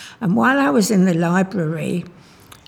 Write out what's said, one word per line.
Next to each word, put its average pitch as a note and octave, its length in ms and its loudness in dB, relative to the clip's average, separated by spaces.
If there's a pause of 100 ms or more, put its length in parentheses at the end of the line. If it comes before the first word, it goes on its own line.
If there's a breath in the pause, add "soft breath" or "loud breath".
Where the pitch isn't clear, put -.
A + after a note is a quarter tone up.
(220 loud breath)
And G3+ 160 0
while B3 200 2
I C#4 120 2
was A#3 200 2
in F#3+ 140 4
the F#3 100 2
library, E3+ 920 -2 (600 loud breath)